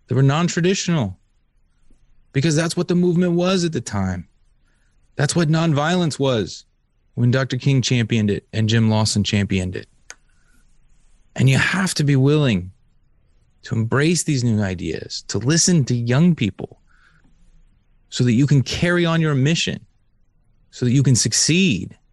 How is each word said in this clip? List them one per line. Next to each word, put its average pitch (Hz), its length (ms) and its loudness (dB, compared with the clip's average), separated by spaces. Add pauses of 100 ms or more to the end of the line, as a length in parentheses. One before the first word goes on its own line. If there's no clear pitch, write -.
that 120 80 -4
were 135 80 4
non-traditional, 165 960 0 (1120)
because 143 220 0
that's 165 200 -2
what 175 120 -2
the 175 80 0
movement 175 380 2
was 180 300 0
at 165 100 -4
the 127 80 -6
time. 92 460 -4 (880)
That's 143 200 -2
what 165 140 0
nonviolence 160 680 0
was 127 480 -2 (480)
when 123 160 0
Doctor 131 280 0
King 135 260 2
championed 113 480 0
it - 200 -6
and 110 180 -2
Jim 113 200 2
Lawson 107 340 2
championed 92 520 -2
it. - 120 -12 (1500)
And 127 120 2
you 135 120 4
have 185 360 -2
to 151 80 0
be 143 120 2
willing 131 560 2 (920)
to - 120 -8
embrace 131 480 0
these 135 200 -2
new 113 200 0
ideas, 90 640 -6
to - 100 -6
listen 156 480 2
to 123 80 -2
young 123 400 2
people - 460 -6 (1300)
so - 140 -4
that 123 100 2
you 135 140 2
can 139 160 4
carry 175 420 0
on 165 160 0
your 156 140 0
mission, 147 500 -2 (840)
so - 140 -8
that 120 80 2
you 135 100 4
can 135 120 4
succeed. 147 800 -2 (180)